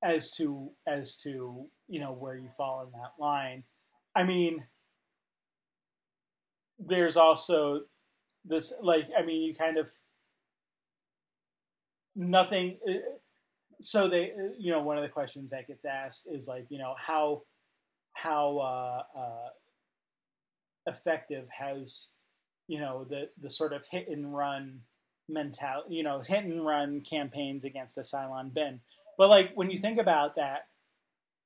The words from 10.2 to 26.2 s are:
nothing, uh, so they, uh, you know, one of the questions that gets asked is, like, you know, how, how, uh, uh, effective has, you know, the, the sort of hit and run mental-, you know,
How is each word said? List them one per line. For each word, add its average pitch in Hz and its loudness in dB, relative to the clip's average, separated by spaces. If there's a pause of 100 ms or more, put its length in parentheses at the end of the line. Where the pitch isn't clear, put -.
nothing, 180 4
uh, 185 2 (880)
so 196 4
they, 175 2
uh, 202 -6
you 180 -2
know, 156 2
one 147 0
of 147 0
the 143 -4
questions 135 -8
that 131 -8
gets 143 -16
asked 135 -8
is, 135 -8
like, 127 -8
you 143 -10
know, 131 -6
how, 151 0 (720)
how, 147 0
uh, 127 -6
uh, 120 -10 (1400)
effective 156 -4
has, 139 -10 (580)
you 151 -8
know, 131 -6
the, 139 -8 (100)
the 139 -12
sort 151 -2
of 135 -8
hit 180 -8
and 143 -8
run 139 -4 (480)
mental-, 147 -6
you 165 -4
know, 139 -2